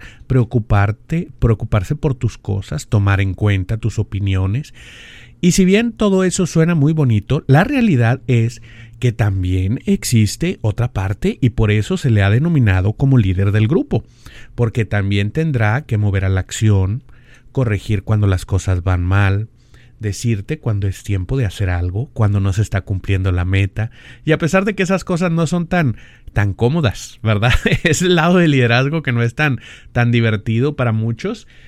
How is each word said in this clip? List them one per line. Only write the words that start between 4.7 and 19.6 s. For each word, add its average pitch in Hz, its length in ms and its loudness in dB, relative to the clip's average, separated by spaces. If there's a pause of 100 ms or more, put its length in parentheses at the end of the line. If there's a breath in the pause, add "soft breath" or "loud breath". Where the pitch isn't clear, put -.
Y 175 120 4
si 196 120 4
bien 220 280 2
todo 190 300 2
eso 185 240 0
suena 165 300 2
muy 151 160 2
bonito, 131 560 0
la 151 160 6
realidad 202 640 2
es 117 340 0 (380 loud breath)
que 123 100 2
también 95 760 -2
existe 160 760 0
otra 113 300 -2
parte 98 480 -4
y 120 100 2
por 107 220 0
eso 107 240 -2
se 135 140 -2
le 104 120 4
ha 98 80 2
denominado 110 600 2
como 135 260 2
líder 98 320 2
del 107 160 2
grupo, 180 380 -2 (500 loud breath)
porque 117 300 -2
también 101 480 -2
tendrá 135 500 0
que 110 160 -4
mover 98 260 0
a 95 40 0
la 95 100 0
acción, 101 640 0 (480 soft breath)
corregir 107 540 -2
cuando 104 240 0
las 92 180 0
cosas 92 380 -2
van 90 180 0
mal, 98 460 0 (500 soft breath)